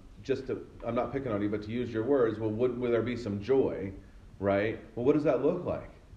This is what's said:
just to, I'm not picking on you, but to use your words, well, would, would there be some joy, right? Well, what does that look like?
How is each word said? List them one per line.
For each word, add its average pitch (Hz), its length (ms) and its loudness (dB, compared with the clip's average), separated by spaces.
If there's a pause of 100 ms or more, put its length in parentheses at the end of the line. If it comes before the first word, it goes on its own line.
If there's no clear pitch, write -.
(220)
just 131 240 -2
to, 110 180 -4 (220)
I'm 117 80 -2
not 120 180 0
picking 131 200 -2
on 101 100 0
you, 104 60 2
but 104 160 -2
to 107 60 -8
use 117 200 -2
your 110 140 0
words, 120 340 4
well, 110 120 -2
would, 120 280 0
would 120 140 0
there 113 100 4
be 117 140 -2
some 101 260 -4
joy, 101 500 2 (480)
right? 101 380 2 (160)
Well, 120 100 -2
what 147 100 6
does 151 100 2
that 131 200 4
look 170 200 0
like? 87 260 -6 (260)